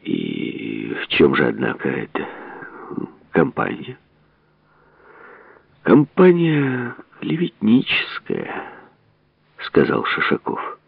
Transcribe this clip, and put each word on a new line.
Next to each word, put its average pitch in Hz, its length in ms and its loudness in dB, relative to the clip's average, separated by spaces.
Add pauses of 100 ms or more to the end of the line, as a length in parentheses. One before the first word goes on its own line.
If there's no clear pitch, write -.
"И 53 1000 -6
в - 60 -12
чем 69 260 4
же, 69 120 2
однако, 58 420 -4
эта - 380 -6 (1040)
компания?" - 680 -2 (1800)
"Компания 143 1120 4 (260)
клеветническая", - 1500 -2 (920)
сказал 69 400 2
Шишаков. - 840 -4